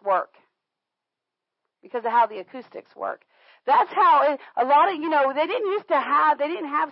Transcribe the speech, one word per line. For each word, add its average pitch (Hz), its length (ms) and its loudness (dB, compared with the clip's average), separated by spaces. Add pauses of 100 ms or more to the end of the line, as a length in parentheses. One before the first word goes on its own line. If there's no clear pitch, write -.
work. 190 260 0 (1500)
Because 220 220 -10
of 233 80 -4
how 233 140 2
the 214 120 -14
acoustics - 580 -18
work. - 260 -10 (440)
That's - 260 2
how 302 400 4
it, 277 80 -8 (160)
a 247 80 0
lot 294 280 4
of, 349 80 -6
you 320 80 -6
know, 285 260 0
they 302 120 0
didn't 415 240 -4
used 403 180 -6
to 302 120 2
have, 285 380 2
they 285 100 -2
didn't 320 220 -8
have 302 220 -4